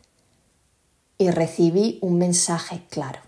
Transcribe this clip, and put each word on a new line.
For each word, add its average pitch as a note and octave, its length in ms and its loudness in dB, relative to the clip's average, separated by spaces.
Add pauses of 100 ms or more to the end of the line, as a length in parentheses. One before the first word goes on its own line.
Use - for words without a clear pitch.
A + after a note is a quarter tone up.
(1160)
y F#3 120 4
recibí E3+ 720 2
un F3 160 0
mensaje F3 720 -2
claro. C3+ 380 -8